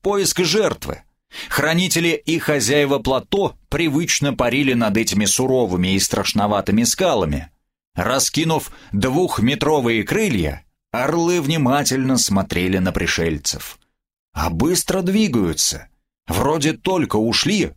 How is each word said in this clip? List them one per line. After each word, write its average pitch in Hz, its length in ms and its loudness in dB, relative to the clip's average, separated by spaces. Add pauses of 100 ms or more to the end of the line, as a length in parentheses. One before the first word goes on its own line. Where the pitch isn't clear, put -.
поиск 190 420 0
жертвы. 165 600 -2 (460)
Хранители 165 600 0
и 160 300 -2
хозяева 139 600 2
плато 135 560 -2 (140)
привычно 151 640 0
парили 127 400 2
над 110 240 2
этими 107 280 2
суровыми 98 720 2
и 95 40 2
страшноватыми 104 840 0
скалами. 95 680 0 (440)
Раскинув 135 760 -2 (200)
двухметровые 127 1120 0
крылья, 110 600 -2 (260)
орлы 165 500 0
внимательно 135 760 0
смотрели 95 600 0
на 90 140 0
пришельцев. 82 880 -4 (540)
А 80 160 -4
быстро 180 520 -2
двигаются. 160 880 0 (380)
Вроде 143 460 0
только 170 440 -2
ушли, 120 600 0